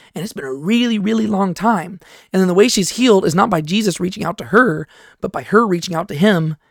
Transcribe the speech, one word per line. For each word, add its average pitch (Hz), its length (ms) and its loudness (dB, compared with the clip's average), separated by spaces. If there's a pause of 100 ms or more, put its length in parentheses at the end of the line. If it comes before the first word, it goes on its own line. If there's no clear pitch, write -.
(140)
and 160 100 -8
it's 226 80 -10
been 147 140 -12
a 131 80 -8
really, 220 440 0
really 220 280 -2
long 196 260 0
time. 180 480 -2 (320)
And 190 80 2
then 185 80 4
the 175 60 0
way 214 140 6
she's - 280 -2
healed 220 300 4
is 151 80 0
not 202 160 2
by 170 100 0
Jesus 185 400 -2
reaching 185 240 -6
out 165 140 -6
to - 80 -12
her, 175 420 2 (320)
but - 100 -6
by - 120 -8
her 220 240 2
reaching 175 280 -2
out 170 140 -4
to - 60 -10
him 160 420 2 (140)